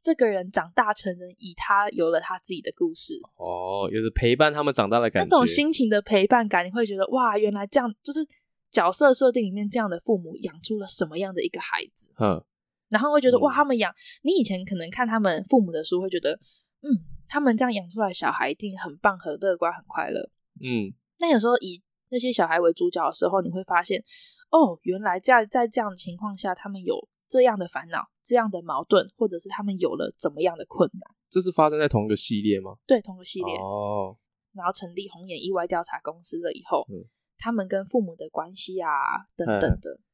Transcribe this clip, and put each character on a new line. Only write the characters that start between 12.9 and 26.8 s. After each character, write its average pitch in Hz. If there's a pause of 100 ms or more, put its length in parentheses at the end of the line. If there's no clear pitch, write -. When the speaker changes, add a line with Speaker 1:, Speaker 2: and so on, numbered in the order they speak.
Speaker 1:
后 294
会 294
觉 254
得， 240
Speaker 2:
嗯。 -
Speaker 1:
哇， 277
他 277
们 269
养， 185 (280)
你 320
以 349
前 190
可 190
能 165
看 240
他 220
们 175
父 254
母 180
的 156
书， 180
会 190
觉 180
得， 151 (480)
嗯， 294 (380)
他 294
们 262
这 247
样 247
养 190
出 202
来 196
小 165
孩 -
一 -
定 190
很 175
棒、 196
很 175
乐 190
观、 170
很 -
快 -
乐。 - (300)
Speaker 2:
嗯。 113 (300)
Speaker 1:
那 339
有 240
时 220
候 247
以 180 (280)
那 247
些 247
小 220
孩 165
为 170
主 175
角 170
的 160
时 -
候， 185
你 170
会 185
发 175
现， 185 (480)
哦， 262
原 185
来 196
这 254
样， 226
在 240
这 226
样 214
的 185
情 180
况 202
下， 185
他 -
们 196